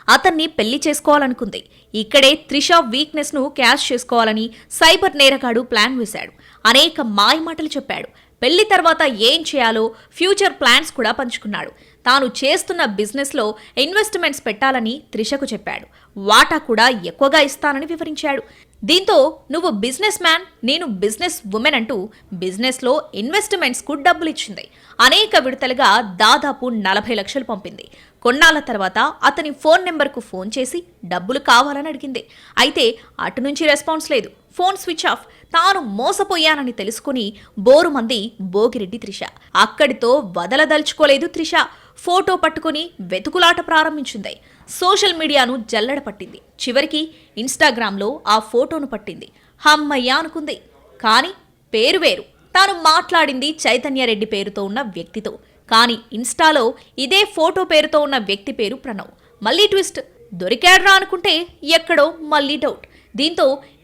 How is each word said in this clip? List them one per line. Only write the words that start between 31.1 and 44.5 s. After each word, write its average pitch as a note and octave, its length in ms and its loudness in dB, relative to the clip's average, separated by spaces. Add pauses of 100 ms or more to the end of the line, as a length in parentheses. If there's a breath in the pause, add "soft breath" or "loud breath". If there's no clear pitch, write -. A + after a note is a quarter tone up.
కావాలని C#4 500 2
అడిగింది. C#4 380 -10 (320 soft breath)
అయితే B3+ 400 0 (220 soft breath)
అటు G3 200 -6
నుంచి C#4+ 260 -4
రెస్పాన్స్ D4+ 440 0
లేదు. A#3+ 200 -2 (240)
ఫోన్ F#4+ 220 -2
స్విచ్ F4 300 -6
ఆఫ్. - 140 -2 (260 soft breath)
తాను F#4 340 2
మోసపోయానని D#4 920 -2
తెలుసుకుని A3 600 -6 (260 soft breath)
బోరుమంది B3 800 4
భోగిరెడ్డి G#3 580 -2
త్రిష. G3 220 -14 (360 soft breath)
అక్కడితో B3+ 800 2
వదలదలుచుకోలేదు C#4+ 920 2
త్రిష. E4 260 -8 (460 soft breath)
ఫోటో F#4 380 0
పట్టుకుని D#4+ 540 -4 (100)
వెతుకులాట E4+ 640 0
ప్రారంభించింది. D4+ 720 -2 (280 soft breath)